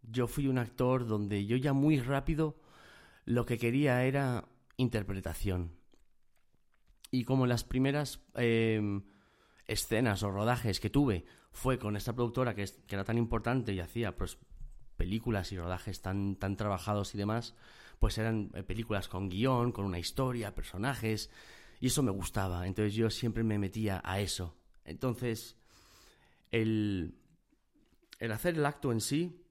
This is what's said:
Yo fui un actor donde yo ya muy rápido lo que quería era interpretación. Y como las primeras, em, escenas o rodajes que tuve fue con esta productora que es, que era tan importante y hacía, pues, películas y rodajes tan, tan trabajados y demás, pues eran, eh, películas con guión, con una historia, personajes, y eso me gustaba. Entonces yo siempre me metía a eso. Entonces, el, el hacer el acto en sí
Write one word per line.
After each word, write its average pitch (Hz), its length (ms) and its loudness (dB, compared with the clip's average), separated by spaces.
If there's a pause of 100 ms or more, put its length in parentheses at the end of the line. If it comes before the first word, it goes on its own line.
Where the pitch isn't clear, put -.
Yo 117 260 0
fui 143 180 0
un 131 120 2
actor 123 460 2
donde 104 420 0
yo 117 100 2
ya 139 160 2
muy 143 260 6
rápido 143 640 0 (640)
lo 117 200 2
que 117 140 0
quería 123 460 4
era 131 440 0 (280)
interpretación. 95 960 0 (1400)
Y 127 140 0
como 131 240 4
las 120 160 2
primeras, 139 580 0 (120)
em, 110 680 2 (640)
escenas 107 560 0
o 101 80 0
rodajes 110 480 0
que 107 120 -2
tuve 123 340 2 (260)
fue 131 300 0
con 104 160 -2
esta 110 180 -4
productora 120 400 0
que 101 80 -4
es, - 240 -8
que - 80 -6
era 98 100 -2
tan 117 140 0
importante 117 540 0
y 95 80 -2
hacía, 104 360 -4
pues, - 220 -6 (580)
películas 104 540 0
y 98 80 -6
rodajes 90 440 -6
tan, 98 340 0
tan 98 200 -2
trabajados 104 600 -2
y - 20 -4
demás, 110 380 -2 (420)
pues - 180 2
eran, 110 380 0
eh, 95 80 -8
películas 101 460 -4
con 95 200 -4
guión, 120 440 2
con 101 120 -4
una 92 140 -2
historia, 120 560 -4
personajes, 110 760 -4 (500)
y 127 60 0
eso 135 160 2
me 117 80 2
gustaba. 92 560 -2
Entonces 101 280 0
yo 113 140 4
siempre 113 360 -2
me 107 120 2
metía 101 480 -2
a 92 140 -2
eso. 92 380 -4 (280)
Entonces, 117 720 -4 (960)
el, 107 640 2 (1040)
el 113 140 -4
hacer 165 240 -2
el 147 100 2
acto 143 240 -2
en 113 100 2
sí 165 500 -2